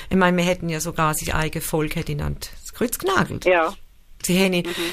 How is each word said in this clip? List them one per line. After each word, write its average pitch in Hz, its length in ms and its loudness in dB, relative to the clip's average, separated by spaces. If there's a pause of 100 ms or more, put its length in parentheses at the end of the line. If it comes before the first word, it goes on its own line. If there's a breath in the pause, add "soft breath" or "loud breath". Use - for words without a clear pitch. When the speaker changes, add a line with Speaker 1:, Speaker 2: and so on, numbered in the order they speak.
(100 loud breath)
Speaker 1:
Ich 185 60 2
meine, 180 200 6
wir 175 80 2
hätten 175 240 0
ja 160 120 -2
sogar 160 340 0
sein 160 200 -2
eigenes 156 320 -2
Volk 156 300 -2
hätte 156 160 -4
ihn 147 80 -4
an 147 200 -4
das - 340 -14
Kreuz - 240 -2
genagelt. - 480 0
Speaker 2:
Ja. 170 260 4 (500)
Speaker 1:
Sie 180 200 2
haben 185 100 4
ihn, 175 140 2
Speaker 2:
Mhm. 175 60 -4 (200 loud breath)